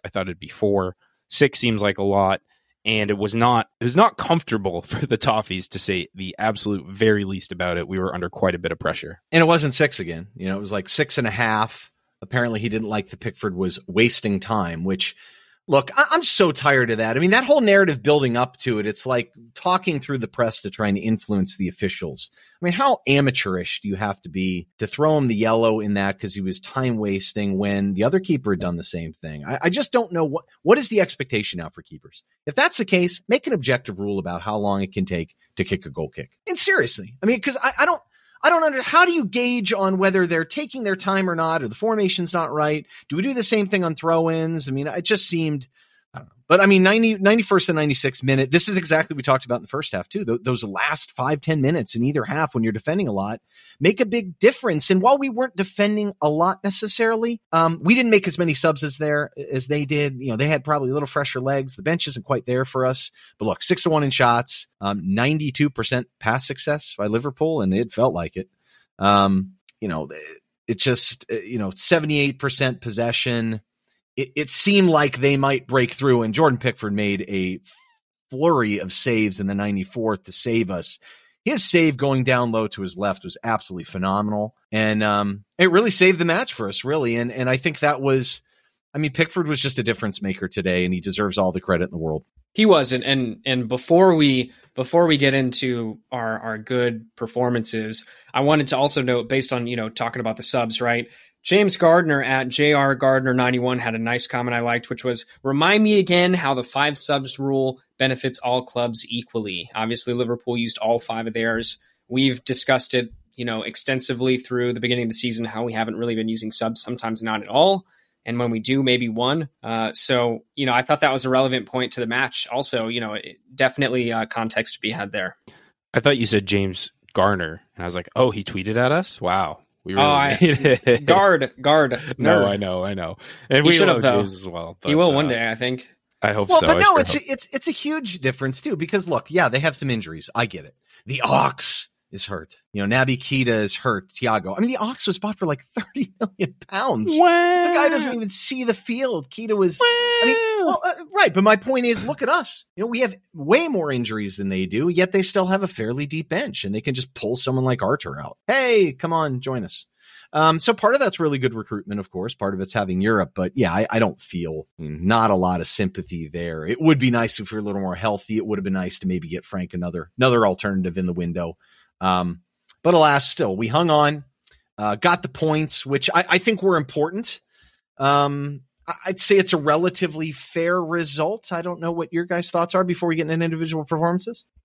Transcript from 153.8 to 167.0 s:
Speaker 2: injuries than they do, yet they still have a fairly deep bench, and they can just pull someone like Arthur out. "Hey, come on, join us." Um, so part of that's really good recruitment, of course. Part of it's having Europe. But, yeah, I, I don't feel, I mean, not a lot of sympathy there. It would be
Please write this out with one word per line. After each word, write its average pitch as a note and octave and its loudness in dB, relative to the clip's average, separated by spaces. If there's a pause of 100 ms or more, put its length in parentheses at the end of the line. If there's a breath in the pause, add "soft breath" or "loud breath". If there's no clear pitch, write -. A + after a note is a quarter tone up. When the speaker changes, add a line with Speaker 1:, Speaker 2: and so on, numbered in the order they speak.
Speaker 2:
injuries G#2+ -4
than G2 -4
they F#2+ -2
do, A#2+ -2
yet F#3 2
they G3 2
still F#3 0
have G3 0
a F3+ -2
fairly B2 -6
deep D#3 -6
bench, D#3+ -6
and G2 -4
they G#2+ -4
can C#3 -2
just B2+ -8
pull A#2 -4
someone C3 -2
like B2+ 0
Arthur G2 -4
out. - -12
"Hey, A#3 4
come E3 -4
on, D3+ 0
join C3 -4
us." - -14 (460 soft breath)
Um, D#3+ 4
so A#3 2
part G#3+ 2
of C#4+ 4
that's A3+ 0
really D3 2
good B2+ 0
recruitment, G#2 -8
of - -12
course. F#2+ -8
Part G2 -2
of F#2 -4
it's F#2+ -6
having F#2 0
Europe. G#2 2
But, F2+ -4
yeah, A#2 2
I, G#2+ 0
I A2+ 0
don't G#2+ 0
feel, D#2+ -8 (100)
I E2 -14
mean, D#2 -6
not A2 4
a G2 4
lot F2+ 2
of - -6
sympathy F2+ -6
there. D#2+ -8
It A#2+ -4
would D#3 6
be B2+ 2